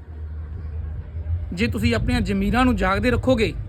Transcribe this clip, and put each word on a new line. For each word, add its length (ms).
ਜੇ 140
ਤੁਸੀਂ 280
ਆਪਣੀਆਂ 260
ਜ਼ਮੀਰਾਂ 440
ਨੂੰ 120
ਜਾਗਦੇ 340
ਰੱਖੋਗੇ, 440